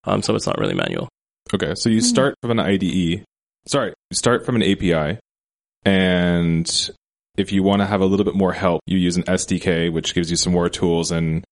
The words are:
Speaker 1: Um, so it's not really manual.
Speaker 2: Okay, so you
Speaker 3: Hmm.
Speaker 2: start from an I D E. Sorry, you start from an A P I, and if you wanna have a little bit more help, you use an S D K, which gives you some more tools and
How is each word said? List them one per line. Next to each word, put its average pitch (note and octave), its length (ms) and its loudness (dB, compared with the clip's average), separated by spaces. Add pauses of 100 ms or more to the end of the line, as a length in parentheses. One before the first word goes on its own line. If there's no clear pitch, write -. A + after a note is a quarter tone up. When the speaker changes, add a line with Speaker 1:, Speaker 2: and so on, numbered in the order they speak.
Speaker 1:
Um, G2+ 160 0
so G#2 140 -2
it's A2 100 -4
not - 140 -2
really F#2+ 160 -2
manual. - 340 -4 (440)
Speaker 2:
Okay, F2 220 -2
so - 140 -2
you A2 100 4
Speaker 3:
Hmm. A#2+ 60 0
Speaker 2:
start C3 380 2
from A#2+ 80 -4
an A2+ 80 0
I F#2+ 180 2
D F#2+ 100 0
E. F2 360 0 (420)
Sorry, A#2 280 -2 (180)
you - 40 -10
start B2 300 2
from B2+ 120 -2
an A2 60 2
A G2 120 4
P F2 180 0
I, D#2+ 240 0 (680)
and F2 1040 2 (460)
if G2 140 -4
you G2 120 2
wanna G2 220 4
have G2 160 0
a F#2+ 40 4
little G2 200 2
bit - 100 -2
more F#2 180 2
help, F2 320 0
you F#2+ 120 0
use F2 200 2
an F2+ 100 0
S F#2 180 0
D F#2 140 -2
K, E2+ 300 0
which D#2+ 240 -4
gives E2+ 160 -2
you E2+ 80 -2
some F2+ 160 0
more F2 160 2
tools E2 420 0
and E2 400 -2